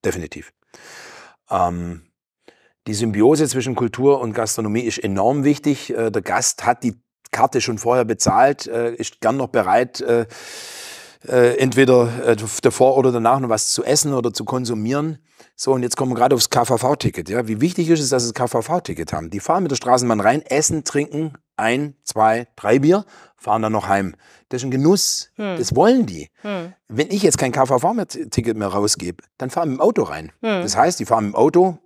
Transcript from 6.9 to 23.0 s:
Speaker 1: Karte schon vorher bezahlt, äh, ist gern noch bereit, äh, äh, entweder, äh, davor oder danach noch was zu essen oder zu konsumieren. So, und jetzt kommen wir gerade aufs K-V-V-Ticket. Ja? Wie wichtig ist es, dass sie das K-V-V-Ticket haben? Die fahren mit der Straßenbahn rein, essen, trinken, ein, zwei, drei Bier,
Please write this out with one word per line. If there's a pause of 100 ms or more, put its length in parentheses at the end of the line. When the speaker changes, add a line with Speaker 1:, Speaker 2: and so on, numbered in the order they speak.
Speaker 1:
Karte
schon
vorher
bezahlt,
äh,
ist
gern
noch
bereit,
äh, (1000)
äh,
entweder, (180)
äh, (260)
davor
oder
danach
noch
was
zu
essen
oder
zu
konsumieren. (380)
So,
und
jetzt
kommen
wir
gerade
aufs
K-V-V-Ticket.
Ja?
Wie
wichtig
ist
es,
dass
sie
das
K-V-V-Ticket
haben?
Die
fahren
mit
der
Straßenbahn
rein,
essen,
trinken, (240)
ein,
zwei,
drei
Bier, (320)